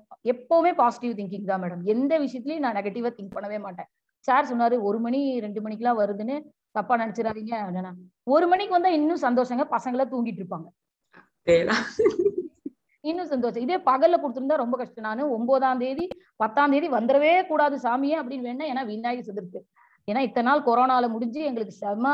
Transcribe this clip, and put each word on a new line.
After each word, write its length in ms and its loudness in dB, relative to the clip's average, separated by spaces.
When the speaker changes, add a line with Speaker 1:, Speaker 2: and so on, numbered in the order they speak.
Speaker 1:
எப்பவுமே 480 2
positive 400 2
thinking 360 -8
தான் 120 0
madam. 240 -6
எந்த 340 2
விஷயத்துலயும் 460 -4
நான் 120 -2
நெகட்டிவா 340 -4
think 240 -14
பண்ணவே 240 -8
மாட்டேன். 300 -14
சார் 240 4
சொன்னாரு, 320 2
"ஒரு 180 0
மணி 200 0
ரெண்டு 220 -6
மணிக்கெல்லாம் 400 -2
வருதுன்னு 360 -2
தப்பா 220 0
நினைச்சிடாதீங்க." 600 -4
அப்படின்னா, 380 -6
ஒரு 220 4
மணிக்கு 280 2
வந்தா 160 4
இன்னும் 320 2
சந்தோஷங்க, 460 0
பசங்களா 380 -2
தூங்கிட்டு 340 -4
இருப்பாங்க. 260 -10
Speaker 2:
அதேதான். 480 2
Speaker 1:
இன்னும் 260 -4
சந்தோஷம். 340 -2
இதே 180 0
பகல்ல 360 4
கொடுத்திருந்தா 400 -2
ரொம்ப 200 -2
கஷ்டம். 300 -10
நானு 240 -4
ஒன்பதாம் 500 2
தேதி, 240 -4
பத்தாம் 360 4
தேதி 160 2
வந்துடவே 420 4
கூடாது 320 2
சாமியே 400 0
அப்படின்னு 300 -8
வேணா, 200 -8
ஏன்னா 180 -4
விநாயகர் 420 -6
சதுர்த்தி, 320 -10
ஏன்னா 140 0
இத்தனை 260 0
நாள் 180 2
கொரோனால 440 4
முடிஞ்சு 340 -4
எங்களுக்கு 320 -4
செம 380 -2